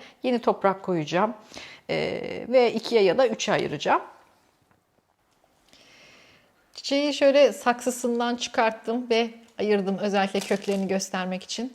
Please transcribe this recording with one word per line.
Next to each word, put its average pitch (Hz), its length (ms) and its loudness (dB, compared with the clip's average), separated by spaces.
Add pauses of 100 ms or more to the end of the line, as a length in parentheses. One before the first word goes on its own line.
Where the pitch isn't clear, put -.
(240)
yeni 247 160 0
toprak 196 440 0
koyacağım. 175 500 -2 (560)
Ee, - 600 -6
ve 247 240 4
ikiye 226 280 2
ya 190 160 4
da 262 100 6
üçe 220 240 -2
ayıracağım. 156 500 0 (2750)
Çiçeği 285 280 0
şöyle 277 400 6
saksısından 240 840 -2
çıkarttım 233 720 -2
ve 226 200 2 (300)
ayırdım. 196 380 0
Özellikle 196 420 0
köklerini 196 480 -2
göstermek 185 560 -4
için. 247 320 -8